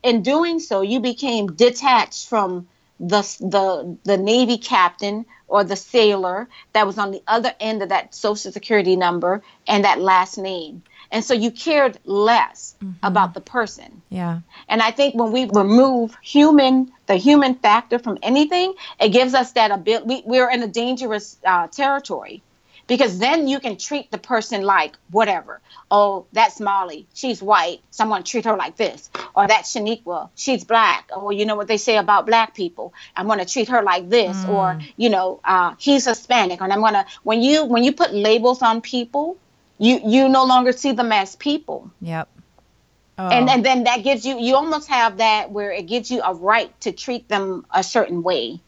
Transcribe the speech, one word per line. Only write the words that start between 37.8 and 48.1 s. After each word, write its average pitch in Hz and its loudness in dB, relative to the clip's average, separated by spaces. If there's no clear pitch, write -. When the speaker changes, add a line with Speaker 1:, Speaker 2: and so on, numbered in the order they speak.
Speaker 1:
you 294 2
put 339 0
labels 226 2
on 226 2
people, 285 -6
you, 247 4
you 262 4
no 262 4
longer 254 4
see 269 -2
them 226 -2
as 196 -2
people. 294 -6
Speaker 2:
Yep. 165 -8
Speaker 1:
And, 226 2
Speaker 2:
Oh. 247 4
Speaker 1:
and 240 2
then 254 2
that 240 0
gives 247 0
you, 262 -4
you 247 2
almost 302 -2
have 226 0
that 214 0
where 202 -6
it 180 -8
gives 233 -4
you 240 -2
a 185 -2
right 196 0
to 202 -6
treat - -10
them 196 -4
a 185 0
certain 175 -2